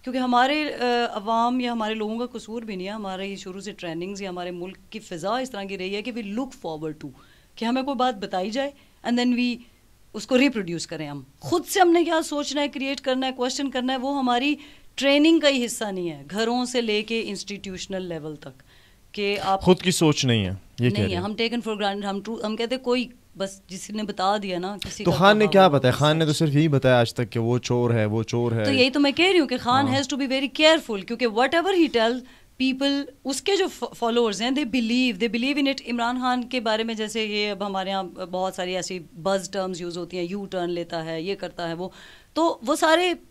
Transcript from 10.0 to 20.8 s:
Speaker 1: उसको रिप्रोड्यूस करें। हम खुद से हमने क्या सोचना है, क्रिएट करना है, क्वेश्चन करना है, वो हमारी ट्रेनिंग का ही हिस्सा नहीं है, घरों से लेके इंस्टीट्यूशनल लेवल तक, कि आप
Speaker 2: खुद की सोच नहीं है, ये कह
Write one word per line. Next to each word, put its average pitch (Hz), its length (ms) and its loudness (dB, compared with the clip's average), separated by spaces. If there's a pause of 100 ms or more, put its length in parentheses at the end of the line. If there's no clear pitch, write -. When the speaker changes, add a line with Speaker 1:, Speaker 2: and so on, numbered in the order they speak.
Speaker 1:
उसको 214 220 -2
रिप्रोड्यूस 214 500 2
करें। 156 220 -8
हम 143 200 -10 (140)
खुद 339 220 0
से - 160 -2
हमने 349 240 6
क्या 330 180 2
सोचना 294 400 -4
है, 285 60 0
क्रिएट 269 320 -4
करना 262 260 -2
है, 262 60 -2
क्वेश्चन 262 380 -4
करना 254 240 -2
है, 262 60 -2
वो 262 120 -4
हमारी 269 460 0 (400)
ट्रेनिंग 294 440 6
का 294 60 4
ही 277 140 4
हिस्सा 214 300 -4
नहीं 180 180 -4
है, 143 180 -12
घरों 226 380 0
से 247 160 -2
लेके 214 400 -2
इंस्टीट्यूशनल 190 800 -8
लेवल 156 340 -8
तक, 135 180 -16 (600)
कि 202 220 0
आप 196 240 0
Speaker 2:
खुद 185 220 6
की 185 100 0
सोच 151 340 2
नहीं 113 180 2
है, 92 80 -2
ये 95 60 -6
कह - 260 -8